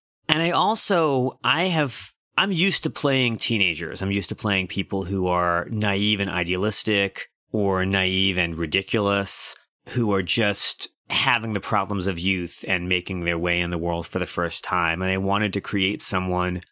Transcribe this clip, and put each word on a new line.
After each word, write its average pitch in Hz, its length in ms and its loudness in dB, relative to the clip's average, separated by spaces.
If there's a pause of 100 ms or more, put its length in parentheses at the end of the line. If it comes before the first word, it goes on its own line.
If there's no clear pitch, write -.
(280)
And 156 140 2
I 170 80 2
also, 160 920 2
I 147 220 2
have, 160 500 -2 (200)
I'm 196 160 2
used 185 300 2
to 147 80 -2
playing 127 480 2
teenagers. 85 640 -2
I'm 98 100 0
used 98 180 0
to - 60 -6
playing 95 340 0
people 98 340 -4
who 92 240 0
are 87 420 2
naive 104 500 0
and 98 120 -2
idealistic, 98 960 0 (260)
or 98 320 2
naive 95 520 2
and 85 180 0
ridiculous, 98 1000 0 (340)
who 113 240 0
are 98 80 2
just - 640 0 (220)
having 117 420 2
the 101 80 -2
problems 98 480 0
of 92 100 0
youth 90 480 -2
and 90 220 -2
making 90 380 -2
their 85 120 2
way 87 220 0
in 87 120 -2
the 87 60 0
world 85 300 -2
for - 120 -4
the 90 60 -2
first - 380 -4
time. 85 380 0
And 92 100 0
I 95 60 0
wanted 98 340 0
to 98 80 -2
create 95 420 -2
someone 90 600 0 (100)